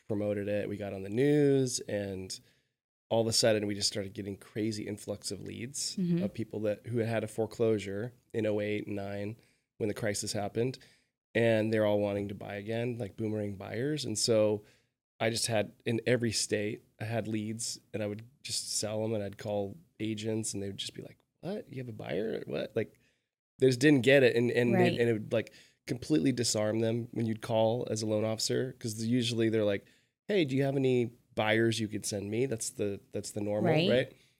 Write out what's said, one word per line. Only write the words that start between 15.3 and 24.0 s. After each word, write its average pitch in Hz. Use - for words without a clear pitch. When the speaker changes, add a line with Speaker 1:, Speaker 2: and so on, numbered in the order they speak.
Speaker 1:
had, 107
in 113
every 117
state, 107
I 113
had 110
leads, 110
and 107
I 104
would 104
just -
sell 110
'em, 110
and 104
I'd 101
call 104
agents, 110
and 101
they 98
would 98
just -
be -
like, -
"What? 190
You 123
have 127
a 113
buyer? 110
What?" -
Like, 110
they 131
just 127
didn't 143